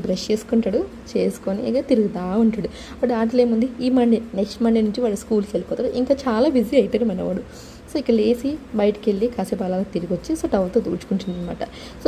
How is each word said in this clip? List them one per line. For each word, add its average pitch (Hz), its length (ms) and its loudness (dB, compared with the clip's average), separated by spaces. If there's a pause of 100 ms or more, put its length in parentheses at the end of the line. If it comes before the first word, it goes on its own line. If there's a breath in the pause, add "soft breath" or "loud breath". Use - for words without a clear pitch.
బ్రష్ 185 240 -2
చేసుకుంటాడు, 220 500 2 (300)
చేసుకొని 196 580 -2
ఇక 254 220 0
తిరుగుతూ 196 340 2 (200)
ఉంటాడు. 208 240 0 (280 loud breath)
వాడు 247 220 2
ఆటలు 240 260 4
ఏముంది, 233 240 2 (160)
ఈ 254 40 2 (100)
మండే, 233 200 4 (200)
నెక్స్ట్ 208 260 -4
మండే 226 220 4
నుంచి 208 180 -4
వాడు 202 200 -2
స్కూల్కి 208 300 0
వెళ్ళిపోతాడు. 208 340 -2 (120)
ఇంకా 269 140 2 (100)
చాలా 240 220 4 (100)
బిజీ 226 240 2
అవుతాడు 220 320 0
మనవాడు. 180 300 -4 (460 loud breath)
So, - 100 -6
ఇక 247 180 -2
లేసి 240 320 2 (280)
బయటికి 208 320 2
వెళ్ళి 196 240 0
కాసేపు 190 320 -4
అలా 185 100 0 (160)
తిరిగి - 220 -2
వచ్చి, 233 240 -4
so, - 140 -4
టవల్‌తో 190 340 2
తుడుచుకుంటుంది 185 520 -4
అనమాట. 175 240 -6 (400 loud breath)
So, - 60 0